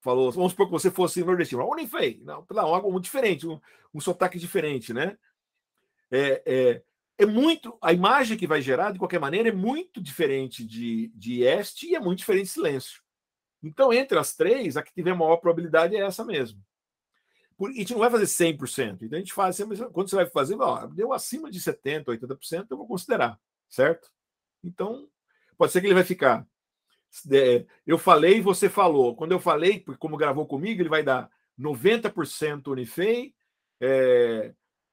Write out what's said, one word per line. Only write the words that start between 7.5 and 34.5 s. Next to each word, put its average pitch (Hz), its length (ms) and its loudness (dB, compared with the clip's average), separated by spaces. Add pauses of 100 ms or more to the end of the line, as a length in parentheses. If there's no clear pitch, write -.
a 165 120 4
imagem 220 440 2
que 175 100 -4
vai 147 140 0
gerar, 135 300 0
de 185 80 -10
qualquer 180 200 -2
maneira, 175 300 0
é 208 40 0
muito 240 480 -4
diferente 135 640 -4
de, 113 500 -6
de 117 280 -6
este 170 440 0
e 349 80 0
é 330 40 -4
muito 185 200 -2
diferente 196 260 0
de 185 60 -12
silêncio. 143 520 -4 (600)
Então, 233 300 2
entre 233 260 2
as - 160 -2
três, 185 400 2
a 147 80 -4
que - 100 -20
tiver 180 220 -2
maior 165 220 4
probabilidade 170 580 2
é 208 40 0
essa 196 260 -4
mesmo. 123 360 -6 (920)
Por, 196 140 -6
a 269 40 -12
gente 220 200 -6
não 233 60 -2
vai 220 120 4
fazer 214 160 2
cem 165 300 0
por 139 100 -8
cento. 110 380 -6
Então, 117 100 -8
a 175 60 -6
gente 196 120 -14
faz 185 220 0
sempre, 202 220 -8 (140)
quando 190 180 -4
você 196 80 0
vai 180 80 4
fazer, 180 340 -2
ó, - 280 -2
deu 202 260 -4
acima 302 360 -8
de 180 120 -12
setenta, 151 500 -6
oitenta 123 240 -8
por - 80 -20
cento, 180 280 -8
eu - 60 -8
vou - 80 -14
considerar, 185 540 -2 (300)
certo? 151 420 0 (500)
Então, 202 460 -10 (500)
pode 165 140 2
ser 180 80 2
que 185 80 0
ele 196 60 6
vai 180 100 6
ficar, 139 420 2 (840)
é, 127 340 4 (220)
eu 160 100 2
falei, 175 440 6
você 190 260 2
falou. 143 480 2
Quando 156 160 -6
eu 180 80 2
falei, 175 400 2 (180)
como 156 200 -8
gravou 147 280 0
comigo, 180 360 -4
ele 165 80 0
vai 156 140 0
dar 127 280 -2 (260)
noventa 151 520 0
por 156 180 -4
cento 147 440 -6
Unifei, 160 600 -4 (460)
é, 123 720 4 (400)